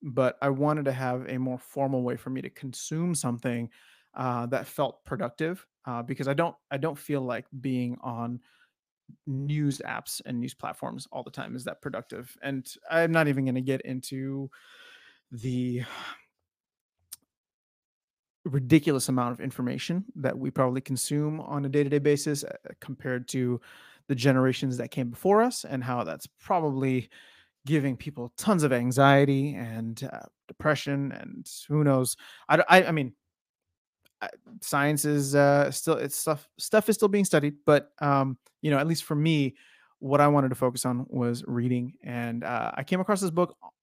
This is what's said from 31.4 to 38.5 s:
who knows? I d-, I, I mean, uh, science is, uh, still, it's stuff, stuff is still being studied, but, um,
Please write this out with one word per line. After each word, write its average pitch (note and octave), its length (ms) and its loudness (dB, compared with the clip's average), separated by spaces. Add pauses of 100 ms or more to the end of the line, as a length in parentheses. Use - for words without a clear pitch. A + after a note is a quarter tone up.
who D3+ 160 2
knows? C3 320 4 (340)
I D3+ 80 8
d-, E3 120 4
I, F#3 160 10
I E3+ 60 0
mean, C#3+ 220 0 (1080)
uh, G#2 60 -8 (340)
science D3 440 2
is, C#3+ 300 2
uh, C#3+ 360 6
still, D#3+ 240 0
it's C#3 200 -4
stuff, - 320 -4 (120)
stuff - 280 4
is G#3+ 80 4
still G#3+ 120 4
being G3 180 2
studied, D3 300 2 (100)
but, D3 340 4
um, C#3 380 2 (240)